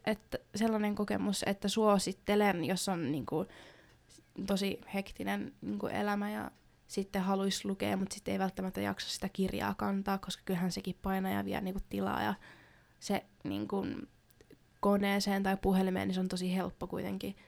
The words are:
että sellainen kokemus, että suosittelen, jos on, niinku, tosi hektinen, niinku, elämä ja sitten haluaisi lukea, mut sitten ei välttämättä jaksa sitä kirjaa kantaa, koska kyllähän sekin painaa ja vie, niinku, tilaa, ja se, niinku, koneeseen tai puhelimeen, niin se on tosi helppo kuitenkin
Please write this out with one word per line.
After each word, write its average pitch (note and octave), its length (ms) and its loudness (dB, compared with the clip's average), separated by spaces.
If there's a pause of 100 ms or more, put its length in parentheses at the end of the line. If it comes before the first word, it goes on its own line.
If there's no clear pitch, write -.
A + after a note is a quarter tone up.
että - 320 -2 (160)
sellainen G#3 400 2
kokemus, G3+ 520 0
että G3+ 220 0
suosittelen, G3+ 960 4
jos F3 240 0
on, E3+ 240 0
niinku, D3+ 340 -2 (1000)
tosi G3 340 0 (140)
hektinen, G3 680 -4
niinku, G3+ 260 -4
elämä G#3 440 0
ja G#3+ 200 -6 (380)
sitten G3 340 -2
haluaisi G3 460 0
lukea, G3 280 0
mut F#3+ 160 -2
sitten - 200 -6
ei G3 60 0
välttämättä F#3+ 420 -2
jaksa G3+ 300 -2
sitä - 180 -4
kirjaa G3 460 0
kantaa, G3 440 0
koska - 260 -8
kyllähän F3+ 280 0
sekin F#3+ 300 -6
painaa F#3+ 300 0
ja G3+ 120 0
vie, G3 160 -2
niinku, F#3+ 280 -4
tilaa, G3 340 0
ja G#3 120 0 (680)
se, - 240 -2 (200)
niinku, G3 420 -2 (960)
koneeseen G3+ 640 2
tai G3 140 2
puhelimeen, F#3+ 520 4
niin F#3 60 0
se F#3 60 0
on F#3 80 2
tosi F3+ 260 0
helppo F3+ 320 -2
kuitenkin F#3+ 500 -4 (120)